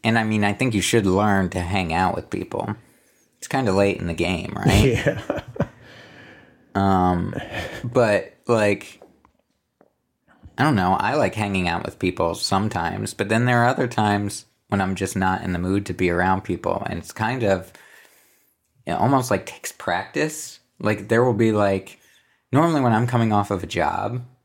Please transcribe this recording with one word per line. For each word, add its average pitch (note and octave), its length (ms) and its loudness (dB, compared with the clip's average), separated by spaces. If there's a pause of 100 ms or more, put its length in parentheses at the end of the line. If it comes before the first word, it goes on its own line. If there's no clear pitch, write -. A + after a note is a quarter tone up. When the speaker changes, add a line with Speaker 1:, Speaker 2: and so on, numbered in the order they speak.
Speaker 1:
And A2+ 140 2
I A2 60 2
mean, G#2+ 200 0
I G2+ 80 2
think A#2+ 220 -2
you F#2+ 80 2
should G#2+ 240 2
learn G2 440 4
to F#2 100 -4
hang F2 320 -2
out F2+ 240 2
with - 120 -10
people. - 460 -6 (640)
It's - 100 -16
kinda B2+ 240 0
late G2+ 260 4
in E2+ 100 -6
the E2+ 60 -4
game, E2+ 420 -2
right? - 280 4
Speaker 2:
<laughs> - 0 -
Yeah. - 560 0 (1300)
Speaker 1:
Um, F#2 600 2 (480)
but, A#2 500 2 (140)
like, G#2 540 0 (1600)
I B2 60 0
don't C#3+ 140 4
know. F#2 240 4
I A#2 140 0
like A#2 200 0
hanging G2 320 -2
out E2+ 180 -2
with - 140 -8
people F2 380 -2
sometimes, G2 760 -2
but G2+ 140 -4
then A2+ 160 2
there B2 180 2
are A#2+ 60 4
other B2+ 200 0
times G#2 580 -2 (220)
when G2+ 120 0
I'm F#2+ 140 -2
just F#2+ 220 -4
not F#2 260 0
in F2+ 100 -4
the E2+ 60 -4
mood F#2+ 280 -2
to F#2 80 -6
be F2+ 160 0
around F#2 320 2
people. - 440 -4
And F2 120 -6
it's - 140 -12
kind A#2 300 -4
of, F#2+ 300 0 (1120)
it E2 60 -4
almost, B2 400 2
like, F#2+ 140 -2
takes - 260 -14
practice. - 880 -6 (180)
Like, G#2 300 -2
there A#2 160 4
will B2 100 2
be, A2+ 160 4
like, G2+ 480 0 (540)
normally D#3 280 2
when B2 120 2
I'm A2+ 160 2
coming A#2 240 2
off G2+ 180 2
of F#2 140 -2
a - 20 -10
job G2+ 560 -4 (220)